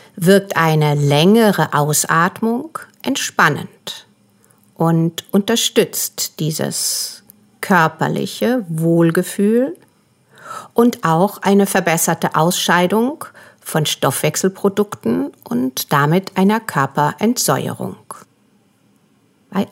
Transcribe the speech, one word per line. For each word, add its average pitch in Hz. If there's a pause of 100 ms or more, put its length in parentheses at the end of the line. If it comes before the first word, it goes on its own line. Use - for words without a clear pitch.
(160)
wirkt 196
eine 156
längere 160
Ausatmung 175 (240)
entspannend - (680)
und 165
unterstützt -
dieses - (400)
körperliche 165
Wohlgefühl 170 (960)
und 240
auch 170
eine 202
verbesserte 170
Ausscheidung 180 (380)
von 156
Stoffwechselprodukten 202 (140)
und 247
damit 156
einer 208
Körperentsäuerung. - (1500)
Bei 190